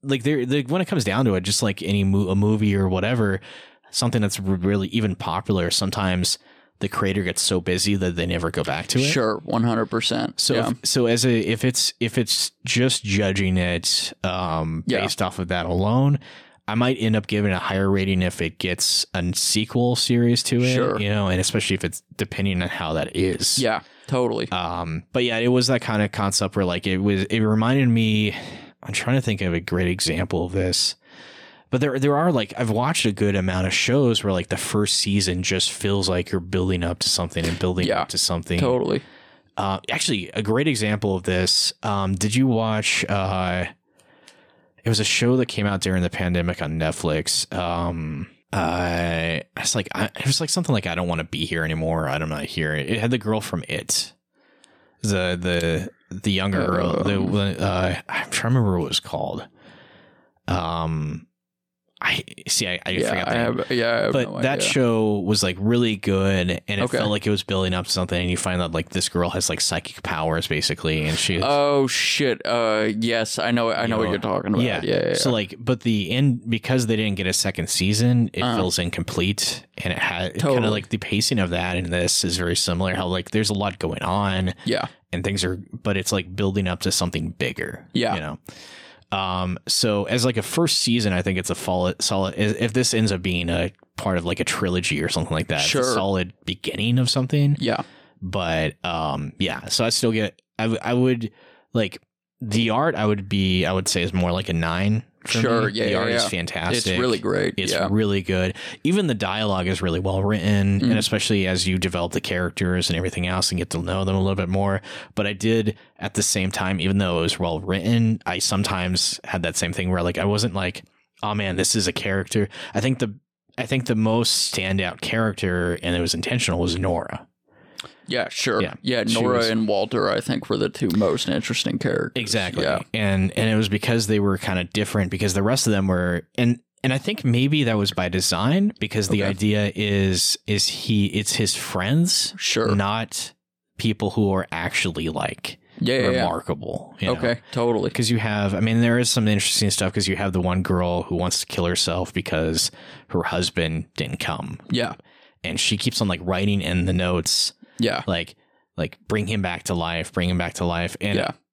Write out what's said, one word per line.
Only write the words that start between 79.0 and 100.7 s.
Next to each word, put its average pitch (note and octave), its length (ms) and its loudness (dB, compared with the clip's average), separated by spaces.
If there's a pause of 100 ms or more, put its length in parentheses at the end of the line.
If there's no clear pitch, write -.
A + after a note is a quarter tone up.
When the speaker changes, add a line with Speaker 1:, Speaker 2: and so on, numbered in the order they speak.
Speaker 1:
and F2 120 -4
it - 80 -4
had F2 360 -2
Speaker 2:
Totally. C#3 200 2
Speaker 1:
kinda, A2+ 160 2
like, G#2 180 -4
the G#2+ 100 -2
pacing - 380 0
of F#2+ 120 2
that F2 260 -2
in F2 140 -2
this F2 340 0
is F2 140 0
very F2 180 0
similar. F2+ 400 0
How, F#2 120 -2
like, F2+ 240 -2
there's G#2+ 180 2
a G#2+ 40 -2
lot G2 240 -2
going E2 260 -4
on, F#2 500 0 (100)
Speaker 2:
Yeah. - 220 -2 (260)
Speaker 1:
and F2+ 140 -4
things G2+ 180 -2
are, F#2 160 -2 (240)
but G2+ 140 0
it's, F#2+ 160 -2
like, F#2 200 -2
building G2 320 0
up F2+ 180 -2
to F#2 100 0
something E2 380 -2
bigger. - 600 -6
Speaker 2:
Yeah. - 240 0
Speaker 1:
You D#2+ 60 -4
know. D2+ 180 -8 (720)
Um, F#2 460 -2 (100)
so G#2 360 2
as, A#2 200 0
like, B2 140 2
a G#2 60 -2
first - 400 0
season, A2+ 300 2
I F2+ 100 0
think F#2 160 0
it's F#2 100 -4
a F2 60 0
follow-, F2+ 420 0
solid, F#2+ 380 0
i-, G#2+ 280 0
if A2 100 -2
this B2 200 2
ends A2 180 2
up F2+ 120 -2
being F2 260 0
a E2+ 220 0 (260)
part F#2+ 220 0
of, E2+ 60 -6
like, F2 140 -2
a F2+ 40 0
trilogy F2+ 580 0
or E2 80 0
something D#2+ 240 -2
like D#2 140 -2
that, C#2+ 140 -2
it's D2 80 0
Speaker 2:
Sure. C3+ 120 2
Speaker 1:
a - 20 2 (120)
solid F#2+ 360 0 (140)
beginning A2+ 540 0
of B2 100 2
something. C#3+ 500 2
Speaker 2:
Yeah. - 220 0 (400)
Speaker 1:
But, E2 540 -2 (100)
um, D#2+ 540 -2
yeah, - 300 -2
so - 140 0
I A#2 60 2
still A2+ 220 2
get, A2 280 -2 (200)
I, A2 60 0
w-, A2+ 180 0